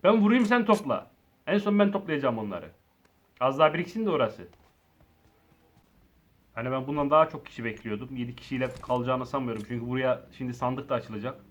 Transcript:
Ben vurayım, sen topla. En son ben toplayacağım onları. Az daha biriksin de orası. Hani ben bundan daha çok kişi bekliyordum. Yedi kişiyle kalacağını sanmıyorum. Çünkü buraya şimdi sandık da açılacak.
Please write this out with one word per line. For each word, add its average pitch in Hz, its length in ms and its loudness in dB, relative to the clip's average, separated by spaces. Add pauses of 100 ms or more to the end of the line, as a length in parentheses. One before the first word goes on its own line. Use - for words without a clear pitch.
Ben 214 180 6
vurayım, 226 240 6
sen 240 200 2
topla. 147 460 0 (360)
En 190 100 2
son 202 220 2
ben 202 120 6
toplayacağım 139 460 -2
onları. 87 340 -8 (680)
Az 135 200 0
daha 156 140 6
biriksin 180 320 -6
de 202 40 0
orası. 123 380 -2 (2000)
Hani 120 180 -6
ben 131 160 -4
bundan 143 220 -2
daha 156 200 6
çok - 160 -14
kişi - 180 -12
bekliyordum. 113 520 -6
Yedi 120 200 -8
kişiyle 127 380 -4
kalacağını 127 520 -2
sanmıyorum. 117 420 -6
Çünkü 120 200 -6
buraya 127 440 -2
şimdi 123 220 -8
sandık 131 360 -4
da 131 60 0
açılacak. 113 560 -6